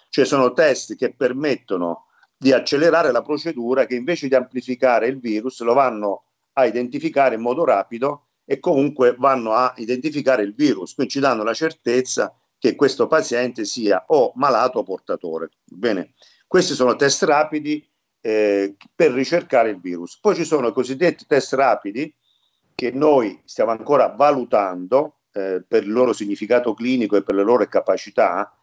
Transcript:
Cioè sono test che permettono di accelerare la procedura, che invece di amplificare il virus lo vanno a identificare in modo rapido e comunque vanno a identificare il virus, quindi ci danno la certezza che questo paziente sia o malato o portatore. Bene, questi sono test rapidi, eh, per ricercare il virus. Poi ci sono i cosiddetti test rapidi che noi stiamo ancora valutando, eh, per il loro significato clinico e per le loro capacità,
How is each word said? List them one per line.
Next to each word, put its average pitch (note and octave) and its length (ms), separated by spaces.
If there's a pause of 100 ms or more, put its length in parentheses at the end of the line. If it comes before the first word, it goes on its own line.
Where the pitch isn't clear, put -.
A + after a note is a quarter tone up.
Cioè - 160
sono C3 280
test C3+ 440
che - 180
permettono A#2+ 920 (300)
di C3 160
accelerare D3+ 600
la A#2+ 100
procedura, B2+ 640
che B2 80
invece C#3+ 320
di C3+ 80
amplificare B2 720
il C#3 120
virus A#2 440
lo A#2 120
vanno G#2+ 500 (300)
a C3 120
identificare B2 680
in A2 40
modo B2+ 240
rapido A#2+ 600 (180)
e C3+ 140
comunque C3+ 580
vanno B2+ 360
a B2 240
identificare B2+ 680
il G2+ 120
virus, A2+ 400
quindi C3+ 180
ci C#3 80
danno A#2+ 240
la A2+ 100
certezza B2+ 840 (220)
che - 180
questo C3 300
paziente B2 580
sia G2+ 440
o C#3 280
malato B2+ 420
o G#2 40
portatore. E2+ 680 (140)
Bene, F#2+ 500 (320)
questi F3 280
sono B2 220
test C#3+ 280
rapidi, D3+ 640 (360)
eh, G2+ 540 (180)
per C#3+ 180
ricercare B2+ 580
il F#2 100
virus. F2 380
Poi G#3 160
ci D#3+ 100
sono C#3 240
i G#2+ 40
cosiddetti C3 540
test - 260
rapidi B2+ 640 (600)
che B2 160
noi C3 540
stiamo A2+ 280
ancora A#2 360
valutando, A#2+ 1120 (100)
eh, F#2+ 340
per A2 160
il G2+ 100
loro B2 200
significato A2 600
clinico A#2 440
e G2 60
per - 120
le G2 80
loro A2 240
capacità, F#2+ 960